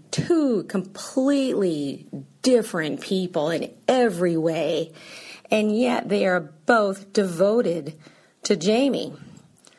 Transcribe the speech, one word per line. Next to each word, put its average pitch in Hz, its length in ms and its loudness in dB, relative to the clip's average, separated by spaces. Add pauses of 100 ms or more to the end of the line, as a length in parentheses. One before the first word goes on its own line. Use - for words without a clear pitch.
(120)
two 269 520 0
completely 208 1400 -2 (380)
different 208 580 2
people 175 480 -2
in 160 240 -4 (140)
every 185 500 2
way, 160 540 -2 (580)
and 214 260 2
yet 240 320 0
they 196 200 2
are 180 120 2
both 196 720 -2
devoted 180 840 0 (480)
to 208 120 2
Jaime. 220 580 0 (640)